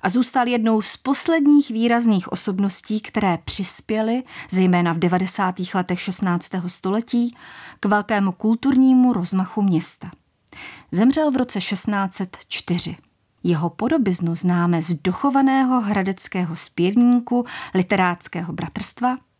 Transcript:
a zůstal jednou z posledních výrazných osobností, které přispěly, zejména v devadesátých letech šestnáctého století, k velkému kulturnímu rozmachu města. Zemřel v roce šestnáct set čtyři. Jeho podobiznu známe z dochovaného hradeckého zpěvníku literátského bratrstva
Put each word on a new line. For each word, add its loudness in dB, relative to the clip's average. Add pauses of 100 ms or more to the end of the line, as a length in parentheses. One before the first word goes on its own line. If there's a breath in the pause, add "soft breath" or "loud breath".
a -2
zůstal 0
jednou 2
z -2
posledních 2
výrazných 2
osobností, -2
které -2
přispěly, -2 (260 loud breath)
zejména 2
v -2
devadesátých -2
letech -2
šestnáctého -2
století, -2 (440 loud breath)
k -6
velkému 0
kulturnímu 4
rozmachu -2
města. -2 (800 loud breath)
Zemřel 2
v 0
roce -2
šestnáct -2
set -8 (100)
čtyři. -4 (460)
Jeho 0
podobiznu -2
známe 0
z -2
dochovaného 0
hradeckého -2
zpěvníku 2 (300 loud breath)
literátského -2
bratrstva -4 (240)